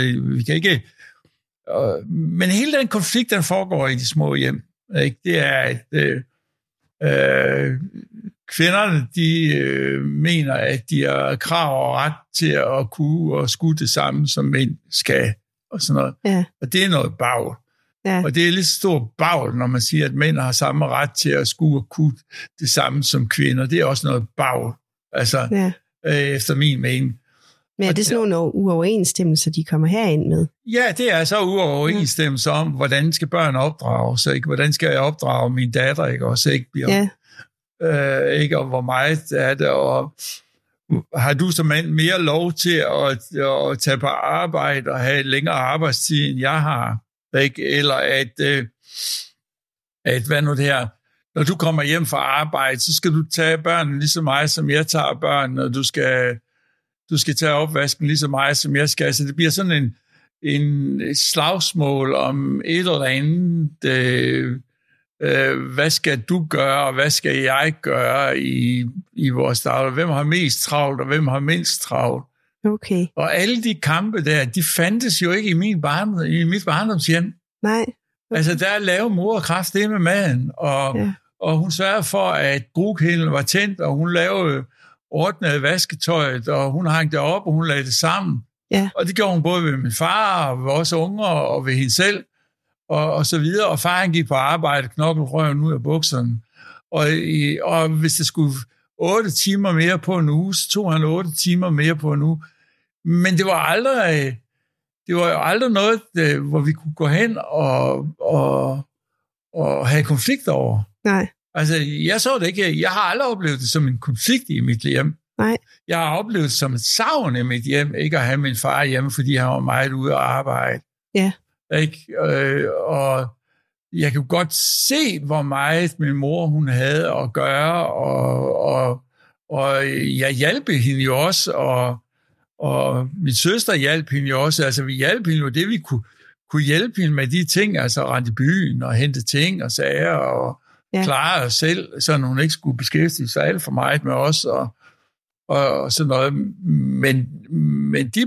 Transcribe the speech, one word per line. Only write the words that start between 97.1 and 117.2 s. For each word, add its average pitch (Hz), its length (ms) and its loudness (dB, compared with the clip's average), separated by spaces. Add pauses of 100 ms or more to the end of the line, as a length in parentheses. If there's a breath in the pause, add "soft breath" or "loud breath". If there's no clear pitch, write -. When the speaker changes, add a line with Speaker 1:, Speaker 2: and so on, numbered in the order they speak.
Speaker 1:
i, 160 500 0
og 165 260 2
hvis 156 240 0
det 156 120 -2
skulle 147 280 0 (440)
otte 196 340 0
timer 196 400 0
mere 170 280 2
på 185 180 -2
en 151 120 2
uge, 175 260 0
så - 140 -4
tog 196 240 0
han 156 100 2
otte 165 320 0
timer 180 340 0
mere 156 260 2
på 151 180 -2
en 143 80 0
uge. 156 220 0 (600 loud breath)
Men 175 320 2
det 190 80 2
var 190 140 2
aldrig, 165 800 0 (680)
det 175 80 0
var 175 140 2
jo 156 120 0
aldrig 214 300 2
noget, 214 300 2 (160)
øh, 147 320 2
hvor 151 100 2
vi 147 140 4
kunne 156 220 -6
gå 156 120 0
hen 208 300 2 (100)
og, 135 600 0 (140)
og, 135 600 0 (720)
og 139 340 0
have 147 160 2
konflikter 151 480 0
over. 113 320 0 (200)
Speaker 2:
Nej. 196 240 2 (280)
Speaker 1:
Altså, 156 200 0 (300)
jeg 202 160 2
så - 80 0 (100)
det 170 80 0
ikke. 175 340 0
Jeg 185 80 2
har 190 120 -2
aldrig 214 260 0
oplevet 170 320 -2
det 127 100 -2
som 151 180 2
en 127 100 0
konflikt 151 520 0
i 156 100 -2
mit 123 220 0
hjem. 143 340 0 (220)
Speaker 2:
Nej. 220 200 2 (300 soft breath)
Speaker 1:
Jeg 170 100 -2
har 160 200 0
oplevet 208 260 -2
det 131 80 0
som 135 220 -2
et 120 80 -4
savn 226 540 0